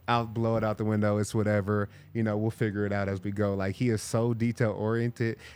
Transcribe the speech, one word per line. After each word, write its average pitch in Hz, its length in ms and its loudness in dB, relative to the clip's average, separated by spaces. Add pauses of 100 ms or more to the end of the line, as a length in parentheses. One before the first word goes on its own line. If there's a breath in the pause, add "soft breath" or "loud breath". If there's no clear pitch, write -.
out, 117 280 2
blow 113 220 0
it 110 80 2
out 107 120 0
the 110 80 -2
window. 107 320 2
It's 104 180 -2
whatever. 104 540 2 (240 loud breath)
You 113 120 0
know, 107 120 0
we'll 110 140 0
figure 104 340 -2
it 101 80 -2
out 101 160 -2
as 95 160 -4
we 101 60 -2
go. 101 240 0
Like, 95 220 -2
he 123 120 0
is 110 140 0
so 117 320 0
detail 113 380 0
oriented 113 680 -2 (180 loud breath)